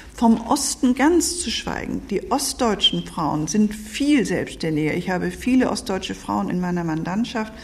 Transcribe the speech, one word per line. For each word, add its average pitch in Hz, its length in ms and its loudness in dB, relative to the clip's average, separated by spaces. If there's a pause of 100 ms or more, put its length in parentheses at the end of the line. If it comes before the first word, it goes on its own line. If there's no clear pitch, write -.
(140)
Vom 226 260 4
Osten 254 540 0
ganz 330 480 4
zu 233 80 -4
schweigen. - 580 -6
Die - 240 -2
ostdeutschen 220 720 0
Frauen 156 440 -2
sind 214 260 2
viel 285 500 2
selbstständiger. 156 680 -2
Ich 180 160 -4
habe 180 200 0
viele 254 400 2
ostdeutsche 190 440 -4
Frauen 202 340 -2
in 180 100 0
meiner 175 260 -2
Mandantschaft, 180 680 -2 (120)